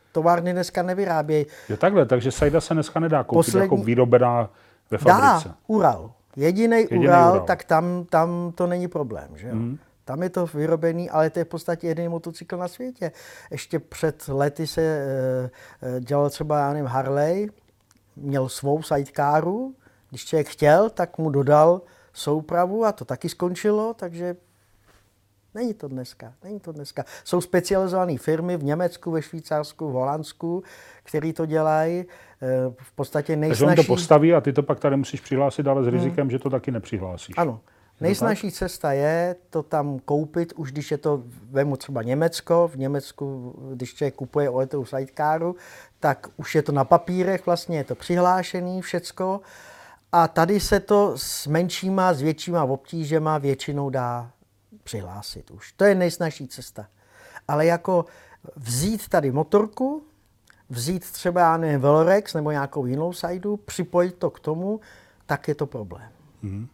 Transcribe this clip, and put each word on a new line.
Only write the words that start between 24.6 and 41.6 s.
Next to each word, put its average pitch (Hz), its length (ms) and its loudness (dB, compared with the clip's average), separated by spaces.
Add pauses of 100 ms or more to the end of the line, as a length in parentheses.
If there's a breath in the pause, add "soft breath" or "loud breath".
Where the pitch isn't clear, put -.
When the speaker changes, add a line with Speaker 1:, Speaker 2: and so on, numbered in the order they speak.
Speaker 1:
není 226 200 -4
to 156 140 -10
dneska, 131 460 -12 (100)
není 202 160 -12
to 170 120 -14
dneska. 143 320 -10 (200 loud breath)
Jsou 180 180 0
specializované 180 760 0
firmy 165 400 -2
v 147 60 -6
Německu, 175 480 -2
ve 160 100 -2
Švýcarsku, 156 680 -6
v 131 40 -6
Holandsku, 156 720 -4 (400 loud breath)
který 156 300 -4
to 160 120 -4
dělají. 160 600 0 (360 loud breath)
Eh, 135 40 -8 (360)
v - 100 -20
podstatě 147 460 -4
Speaker 2:
Takže 151 80 0
on 143 140 0
to 143 60 6
Speaker 1:
nejsnažší 156 220 6
Speaker 2:
postaví 165 460 6
a 151 80 6
ty 139 120 0
to 139 100 2
pak 139 160 -2
tady 139 180 2
musíš 139 240 -4
přihlásit, 139 460 0
ale 135 160 2
s - 40 2
Speaker 1:
Hmm. 120 80 2
Speaker 2:
rizikem, 131 360 0
že 131 80 -2
to 139 100 -4
taky 131 220 -2
nepřihlásíš. 95 640 -8
Speaker 1:
Ano. 139 220 -2 (340 soft breath)
Speaker 2:
Je - 80 -16
to 156 40 -4
Speaker 1:
Nejsnažší 208 420 0
Speaker 2:
tak? 175 100 -6
Speaker 1:
cesta 175 340 -4
je 165 440 0 (140)
to 156 140 -4
tam 143 360 -4
koupit, 156 560 -2
už 139 160 -10
když 143 200 -8
je 147 60 -2
to, 143 260 -2 (280)
vemu 139 260 0